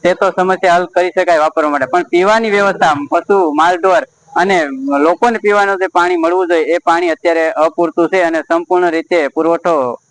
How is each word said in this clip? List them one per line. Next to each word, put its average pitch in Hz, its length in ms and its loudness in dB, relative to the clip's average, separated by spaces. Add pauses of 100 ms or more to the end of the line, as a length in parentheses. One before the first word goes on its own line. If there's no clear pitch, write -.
તે 180 100 2
તો 185 180 0
સમસ્યા 185 440 0
હલ 180 100 0
કરી 180 240 -2
શકાય 175 280 0
વાપરવા 151 320 0
માટે, 143 160 -2
પણ 175 180 -2
પીવાની 208 480 0
વ્યવસ્થા, 196 420 0 (180)
પશુ, 175 400 0
માલઢોર 170 560 0 (280)
અને 180 300 0 (340)
લોકોને 175 380 0
પીવાનું 202 400 0
જે 185 100 -2
પાણી 175 280 0
મળવું 170 320 0
જોઈએ 165 160 0
એ 165 140 0
પાણી 170 320 0
અત્યારે 160 420 0
અપૂરતું 165 580 0
છે 185 120 0
અને 165 200 0
સંપૂર્ણ 175 480 0
રીતે 160 380 -2
પુરવઠો 160 720 -2 (140)